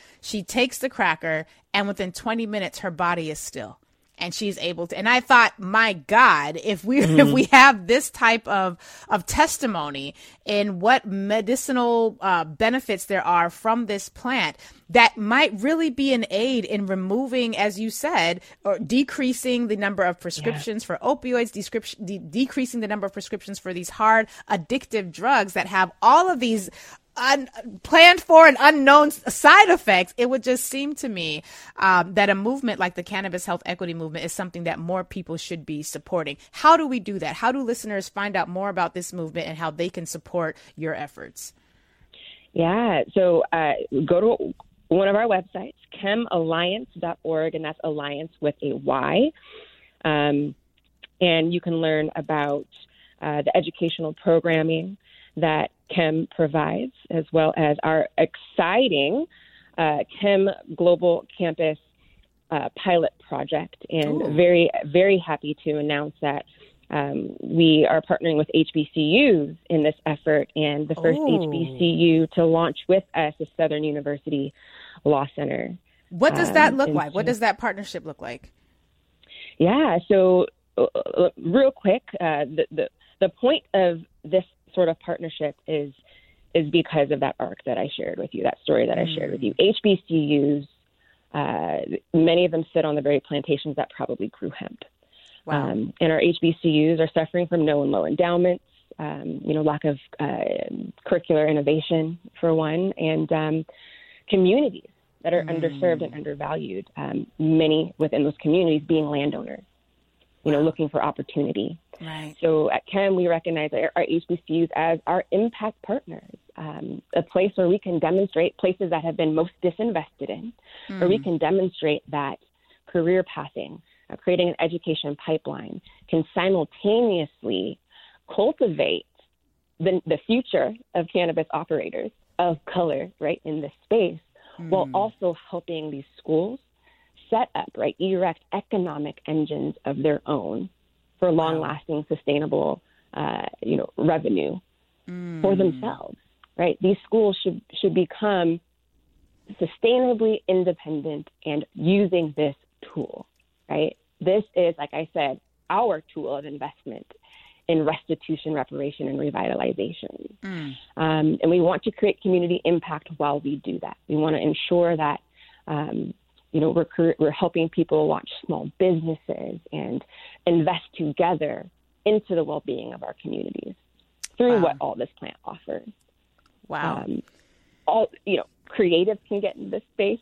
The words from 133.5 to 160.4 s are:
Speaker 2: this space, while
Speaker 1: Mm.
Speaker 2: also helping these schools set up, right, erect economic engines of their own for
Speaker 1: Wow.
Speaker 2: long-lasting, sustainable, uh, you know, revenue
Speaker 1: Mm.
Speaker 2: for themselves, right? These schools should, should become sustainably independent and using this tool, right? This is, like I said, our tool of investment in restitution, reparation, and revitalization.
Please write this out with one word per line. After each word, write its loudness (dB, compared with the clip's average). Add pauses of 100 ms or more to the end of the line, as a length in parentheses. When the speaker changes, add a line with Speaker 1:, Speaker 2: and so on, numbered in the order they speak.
Speaker 2:
this -10 (100)
space, 0 (500)
while 0
Speaker 1:
Mm. -12
Speaker 2:
also -2 (120)
helping -10
these -12 (120)
schools -2 (720)
set 0
up, -8
right, -2
erect -2 (120)
economic -6
engines -4 (100)
of -4
their 0
own -4 (500)
for 2
Speaker 1:
Wow. 4 (160)
Speaker 2:
long-lasting, -6
sustainable, -2 (320)
uh, -6 (160)
you -2
know, -4
revenue -2 (480)
Speaker 1:
Mm. -10
Speaker 2:
for 2
themselves, -4 (400)
right? 0
These 2
schools 2
should, -6 (120)
should 0
become 0 (1000)
sustainably 0
independent -2 (160)
and -4
using 2
this 0 (380)
tool, -10 (440)
right? -4 (240)
This 2 (120)
is, 2
like -10
I -8
said, -4 (300)
our 0 (100)
tool -8
of -10
investment -14 (640)
in 2
restitution, -4
reparation, -6
and -6
revitalization. -6 (160)